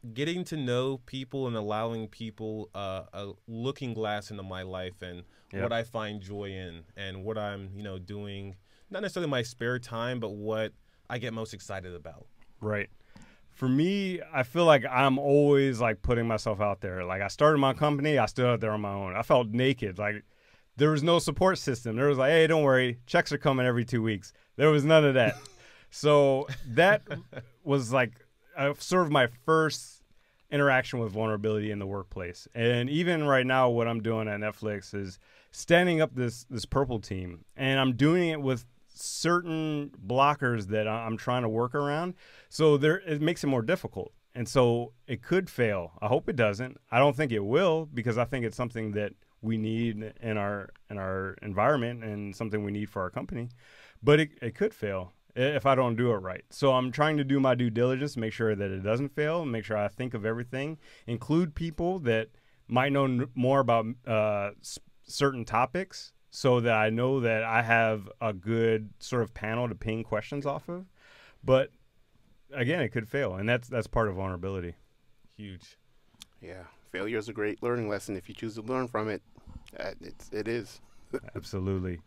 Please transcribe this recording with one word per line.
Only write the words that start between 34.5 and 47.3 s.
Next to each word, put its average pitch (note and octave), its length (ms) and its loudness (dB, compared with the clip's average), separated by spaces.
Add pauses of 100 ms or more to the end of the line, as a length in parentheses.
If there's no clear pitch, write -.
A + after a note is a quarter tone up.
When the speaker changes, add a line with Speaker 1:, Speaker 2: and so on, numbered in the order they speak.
Speaker 2:
is G2 240 -8 (340)
standing E3+ 500 4
up B2 120 -2
this, B2 360 -4
this A#2 160 -8
purple A#2+ 340 0
team. F2+ 440 -10 (120)
And C3+ 240 0
I'm C3 140 2
doing E3 340 4
it D#3 140 -6
with C3 240 -2 (540)
certain D#3+ 720 -2 (160)
blockers B2 640 2
that G#2+ 180 0
I, A2+ 200 -4
I'm A2+ 100 -4
trying B2 260 -2
to A2+ 60 0
work A#2+ 260 -2
around. D3 400 -2 (360)
So D3+ 260 6
there, D#3 220 4
it D#3 240 -2
makes D#3+ 220 0
it - 20 2
more C3 160 2
difficult. A#2+ 500 -4 (220)
And A#2+ 140 -6
so A#2+ 440 2 (140)
it B2+ 160 -8
could F3+ 260 0
fail. G2+ 440 -2 (100)
I G#2+ 60 -2
hope C3 200 0
it F#3+ 80 -2
doesn't. A#2 400 0 (140)
I A#2 80 4
don't C#3 180 6
think C#3+ 160 0